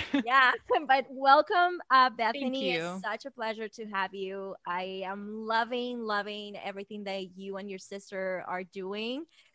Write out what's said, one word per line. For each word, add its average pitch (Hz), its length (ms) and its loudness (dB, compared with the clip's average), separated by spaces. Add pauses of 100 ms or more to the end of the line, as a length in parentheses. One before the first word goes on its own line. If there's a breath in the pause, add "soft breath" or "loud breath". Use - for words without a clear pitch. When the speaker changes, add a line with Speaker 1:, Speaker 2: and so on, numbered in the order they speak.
(140)
Speaker 1:
that. 269 100 2
<laughs> - 20 -4
Speaker 2:
Yeah. 247 260 8 (180)
<laughs> 330 180 2
But 262 220 4
welcome, 311 680 6 (100)
uh, 254 260 8
Speaker 1:
Thank - 20 -8
Speaker 2:
Bethany. 262 560 0
Speaker 1:
you. 165 120 -2 (120)
Speaker 2:
It's 190 40 -8
such 220 240 -8
a 269 60 -10
pleasure 220 360 -6
to 220 200 -12
have 190 260 -4
you. 190 400 -8 (140)
I 185 380 -6
am 202 220 -8 (200)
loving, 240 560 -2
loving 208 540 -4
everything 202 480 -10
that 190 300 -8
you 196 220 -10
and 196 100 -10
your 190 120 -10
sister 190 680 -8
are 180 160 -6
doing. 214 640 -8 (300)